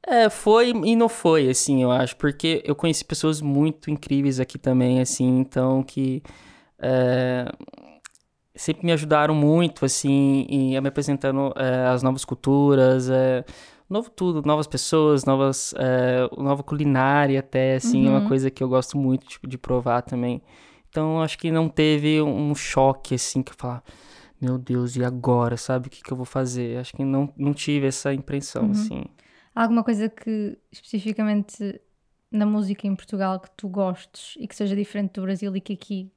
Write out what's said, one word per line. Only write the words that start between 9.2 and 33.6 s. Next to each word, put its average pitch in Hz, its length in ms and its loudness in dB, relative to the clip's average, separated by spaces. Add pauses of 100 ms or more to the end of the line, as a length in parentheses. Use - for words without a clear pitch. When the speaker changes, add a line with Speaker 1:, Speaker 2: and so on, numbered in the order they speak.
Speaker 1:
muito, 156 500 2
assim, 139 640 2
em, 131 320 0
me 139 80 -2
apresentando, 139 680 -2
é, 127 320 0
as 127 140 2
novas 131 220 0
culturas, 131 840 4
é, 131 360 2 (440)
novo 214 220 -6
tudo, 170 340 -2
novas 151 220 2
pessoas, 151 580 2
novas, 135 540 0
é, 127 580 2
nova 139 260 -2
culinária 139 760 2
até, 131 360 0
assim, 135 300 2
é 135 40 4
uma 135 100 4
Speaker 2:
Uhum. 104 80 -2
Speaker 1:
coisa 135 220 0
que 135 120 -8
eu 131 60 -2
gosto 127 300 0
muito, 131 280 0
tipo, - 200 -18
de 127 100 -10
provar 123 460 -2
também. 123 400 -6 (480)
Então, 160 320 -2
acho 156 160 -6
que 165 120 -4
não 160 180 2
teve 156 520 2
um 147 340 0
choque, 135 600 0
assim, 131 280 -4
que - 100 -10
eu - 40 -20
falar, 123 260 -10 (580)
"Meu 127 180 -2
Deus, 123 380 -2
e 123 80 0
agora, 123 520 0
sabe? 127 320 -4
O - 20 -16
que - 120 -20
que - 100 -10
eu 131 40 -6
vou 127 100 -8
fazer?" 123 520 -4
Acho 123 160 -12
que 135 100 -6
não, 135 320 -2
não 143 180 0
tive 143 320 -2
essa 135 260 -2
impressão, 139 520 -6
Speaker 2:
Uhum. - 80 2
Speaker 1:
assim. 214 320 -4 (500)
Speaker 2:
Há 233 80 0
alguma 233 220 2
coisa 220 240 -2
que, 214 480 -6 (160)
especificamente 208 1080 -4 (500)
na 208 140 0
música 208 420 -2
em 196 80 -2
Portugal, 190 460 -4
que - 160 -20
tu 208 120 -12